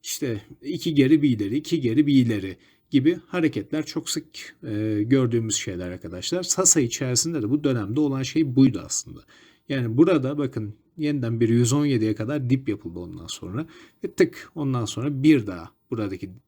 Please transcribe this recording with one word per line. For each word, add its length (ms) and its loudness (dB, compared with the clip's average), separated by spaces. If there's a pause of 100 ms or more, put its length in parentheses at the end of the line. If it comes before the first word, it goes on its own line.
işte 380 -6 (200)
iki 320 -4
geri 280 6
bir 80 4
ileri, 260 0
iki 260 -2
geri 260 4
bir 180 6
ileri 320 -2 (320)
gibi 380 2
hareketler 580 -2
çok 240 -8
sık, 540 -10
e, 400 -2
gördüğümüz 520 2
şeyler 360 -6
arkadaşlar. 520 -6
Sasa 360 2
içerisinde 640 -2
de 80 -2
bu 140 0
dönemde 360 0
olan 240 0
şey 320 -2
buydu 300 6
aslında. 340 -8 (500)
Yani 280 -2
burada 400 4
bakın 380 -6 (220)
yeniden 420 -2
bir 100 4
yüz 240 4
on 120 2
yediye 300 2
kadar 340 -4
dip 200 0
yapıldı 300 -8
ondan 280 -14
sonra. 400 -8 (360)
Ve 80 -8
tık 440 0
ondan 300 -2
sonra 380 -6
bir 240 6
daha 240 -10 (200)
buradaki 380 -6 (180)